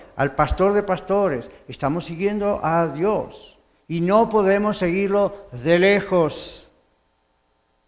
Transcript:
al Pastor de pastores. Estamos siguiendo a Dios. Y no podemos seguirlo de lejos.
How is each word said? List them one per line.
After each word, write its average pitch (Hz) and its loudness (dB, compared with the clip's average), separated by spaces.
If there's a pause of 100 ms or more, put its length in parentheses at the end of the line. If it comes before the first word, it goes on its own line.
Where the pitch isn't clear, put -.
(140)
al 139 -2
Pastor 180 2
de 202 0
pastores. 185 -2 (160)
Estamos 147 -4
siguiendo 202 -4
a 165 0
Dios. 165 -4 (300)
Y 165 -4
no 208 4
podemos 208 2
seguirlo 196 -2
de 143 2
lejos. 185 0 (1160)